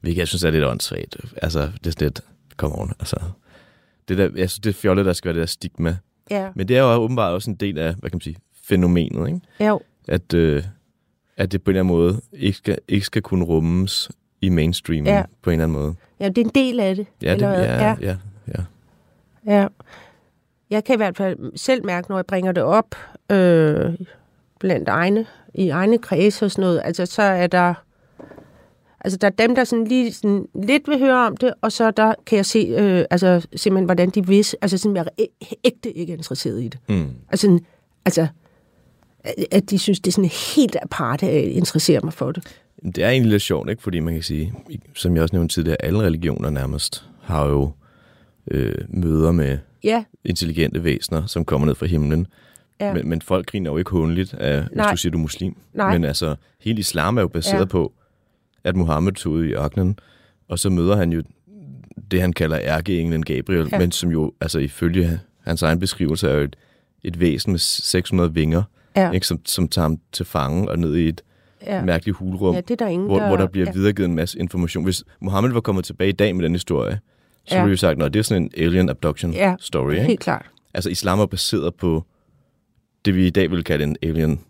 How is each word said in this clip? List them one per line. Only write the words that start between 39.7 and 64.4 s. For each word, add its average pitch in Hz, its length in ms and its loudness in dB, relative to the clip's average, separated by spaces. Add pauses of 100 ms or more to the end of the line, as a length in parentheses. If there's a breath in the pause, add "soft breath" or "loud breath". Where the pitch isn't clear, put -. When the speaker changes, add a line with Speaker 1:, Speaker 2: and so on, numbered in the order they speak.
Speaker 2:
synes, 190 200 2
det - 80 -2
er 180 60 2
sådan 190 180 2 (240)
helt 277 260 4
aparte, 135 460 -4
at 147 80 2
jeg 143 160 4
interesserer 156 520 2
mig 160 100 -6
for 131 180 -4
det. 170 120 -8 (520 loud breath)
Speaker 1:
Det - 80 -6
er 107 60 4
egentlig 123 220 4
lidt 104 100 4
sjovt, 69 280 -2
ikke? 110 120 -6
Fordi 87 180 -4
man 82 140 -2
kan 80 100 -4
sige, 78 300 -4 (420)
som 87 200 2
jeg 80 80 4
også 82 120 0
nævnte 85 200 0
tidligere, 80 300 0
alle 95 140 0
religioner 82 500 0
nærmest 69 560 -6 (160)
har 76 260 0
jo, 71 240 2 (800 soft breath)
øh, 60 240 -2 (140)
møder 80 420 2
med 69 260 2 (260)
Speaker 2:
Ja. 220 200 0 (220)
Speaker 1:
intelligente 82 580 -2
væsener, 80 420 -2
som 85 200 -4
kommer 73 220 0
ned 71 80 2
fra - 100 -6
himlen. 80 420 0 (520 soft breath)
Speaker 2:
Ja. 202 140 -2
Speaker 1:
Men, 78 160 -4
men 82 120 -2
folk 92 260 -2
griner 90 240 -4
jo 73 60 -2
ikke 90 140 -2
hånligt 85 420 0
af, 71 300 -2
hvis - 120 -8
Speaker 2:
Nej. 208 160 0
Speaker 1:
du 92 60 -2
siger, 87 140 -2
du 85 60 -2
er 82 40 0
muslim. 90 360 -6 (160)
Speaker 2:
Nej. 98 200 0
Speaker 1:
Men 85 100 2
altså, 76 320 -2 (240)
hele 110 200 -2
islam 95 380 0
er 110 40 2
jo 87 60 2
baseret 95 320 -2
Speaker 2:
Ja. 95 60 4
Speaker 1:
på, 90 280 0 (720)
at 90 120 0
Muhammed 85 380 2
tog - 200 -6
ud 82 120 0
i 65 80 -2
ørkenen, 90 460 -2 (480 soft breath)
og 87 120 -6
så 98 100 0
møder 90 260 2
han 85 180 0
jo 82 100 -2 (880)
det, 92 100 2
han 90 120 0
kalder 78 280 -2
ærkeenglen 82 640 -2
Gabriel, 80 460 -2
Speaker 2:
Ja. 98 80 -2
Speaker 1:
men 87 120 2
som - 200 -2
jo, 80 300 -2